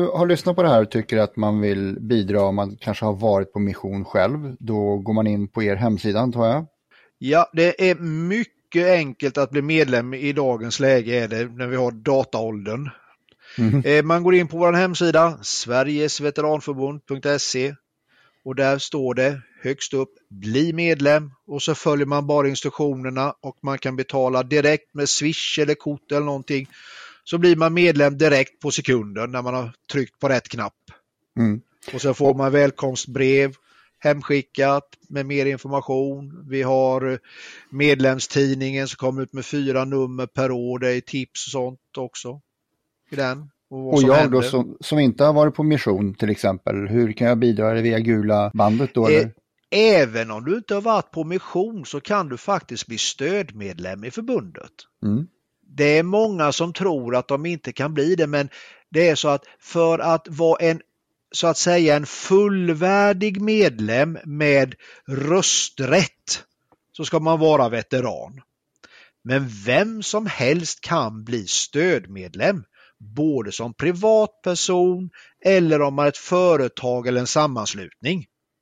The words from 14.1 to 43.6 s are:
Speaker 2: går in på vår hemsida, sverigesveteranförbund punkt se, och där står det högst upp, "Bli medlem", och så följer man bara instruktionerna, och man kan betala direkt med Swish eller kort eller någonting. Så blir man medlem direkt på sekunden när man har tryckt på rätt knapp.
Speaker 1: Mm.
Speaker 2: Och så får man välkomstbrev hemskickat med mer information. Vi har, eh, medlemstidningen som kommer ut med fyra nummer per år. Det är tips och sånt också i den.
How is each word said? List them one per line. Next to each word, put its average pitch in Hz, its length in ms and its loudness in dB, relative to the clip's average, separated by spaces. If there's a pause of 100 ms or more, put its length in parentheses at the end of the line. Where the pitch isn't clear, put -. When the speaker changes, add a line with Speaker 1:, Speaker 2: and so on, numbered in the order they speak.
Speaker 2:
går 180 120 4
in 175 120 4
på 165 100 -8
vår 175 160 4
hemsida, 170 680 2
sverigesveteranförbund 143 1700 -2
punkt 139 340 -2
se, 135 340 -4 (680)
och 131 100 -8
där 135 220 2
står 135 360 -4
det 131 280 0 (220)
högst 139 300 -6
upp, 135 160 -2 (200)
"Bli 113 440 -2
medlem", 151 580 2 (160)
och 143 140 -8
så 156 140 -2
följer 143 300 0
man 143 220 -2
bara 147 200 2
instruktionerna, 135 960 -4
och 135 200 -14
man 139 160 -6
kan 131 180 -6
betala 127 480 0
direkt 147 500 0
med 143 160 -4
Swish - 500 -2
eller 147 160 2
kort - 360 -10
eller 147 140 0
någonting. 139 420 -6 (560)
Så - 140 -4
blir 175 180 6
man 165 180 2
medlem 147 440 4
direkt 143 440 2
på 143 100 -4
sekunden 113 600 -2
när 127 100 -6
man 123 120 -6
har 123 180 -6 (200)
tryckt 135 280 -6
på 139 100 0
rätt 127 200 0
knapp. 107 240 -8 (640)
Speaker 1:
Mm. 110 220 0 (320)
Speaker 2:
Och 127 80 -8
så 135 120 0
får 139 200 4
man 135 180 -2
välkomstbrev 135 1000 0 (460)
hemskickat 139 840 0 (260)
med 139 160 -6
mer 139 200 -2
information. 139 1040 -4
Vi 135 120 -2
har, 131 500 0
eh, 127 60 -4 (520)
medlemstidningen 135 1200 0
som - 100 -12
kommer 131 240 -4
ut 127 120 -10
med 131 120 -10
fyra 135 400 -2
nummer 127 400 -4
per 131 260 -4
år. 123 280 -6
Det 127 160 0
är 127 60 -4
tips - 460 -8
och - 40 -12
sånt 127 280 -6 (180)
också 127 440 -12 (680)
i 147 40 -14
den. 139 340 -4 (200)